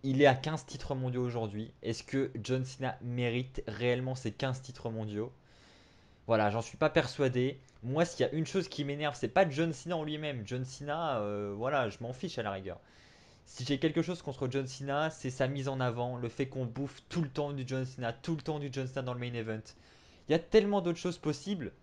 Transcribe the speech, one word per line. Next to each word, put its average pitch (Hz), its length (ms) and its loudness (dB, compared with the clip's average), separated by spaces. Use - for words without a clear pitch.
il 135 180 4
est 143 60 12
à 131 60 10
quinze 151 320 -2
titres - 300 -6
mondiaux 127 300 0
aujourd'hui. 113 480 -2
Est-ce 110 200 -4
que 135 280 0
John 131 220 0
Cena 127 380 -4
mérite 123 680 -2
réellement 123 480 0
ces 117 160 -4
quinze 131 300 -2
titres - 280 -8
mondiaux ? 107 440 -4
Voilà, 107 240 6
j'en 113 120 2
suis - 160 -10
pas 156 120 4
persuadé. 135 720 4
Moi, 147 220 2
s'il - 200 2
y - 40 2
a - 20 -2
une 156 160 0
chose 190 220 0
qui 147 160 -4
m'énerve, 143 340 -2
c'est 123 80 0
pas 175 220 6
John 156 240 2
Cena 170 240 -4
en 156 80 -2
lui-même. 151 400 -4
John 123 180 -4
Cena, 143 560 -2
euh, 104 380 -2
voilà, 127 320 2
je - 100 -10
m'en 120 140 -6
fiche - 240 -6
à 113 60 -2
la 101 80 -2
rigueur. 95 280 -6
Si - 180 -12
j'ai 139 140 0
quelque 160 240 2
chose 170 200 -2
contre 131 300 -4
John 135 160 0
Cena, 139 420 -2
c'est 135 200 -6
sa 131 180 2
mise 139 220 -2
en 131 100 -2
avant, 123 380 0
le 123 100 -4
fait 131 200 -2
qu'on 131 180 -4
bouffe 135 420 -6
tout 175 140 0
le 143 80 0
temps 143 240 -2
du 135 120 -4
John 131 200 -2
Cena, 123 260 -4
tout 165 240 -2
le 156 60 -8
temps 151 180 -2
du 143 100 -4
John 131 180 -4
Cena 131 160 -4
dans 123 100 -2
le 123 80 -4
main 123 120 -4
event. 110 280 -2
Il 147 60 6
y - 20 8
a 160 40 6
tellement 202 420 6
d'autres 170 180 0
choses 175 180 -2
possibles. 151 540 -2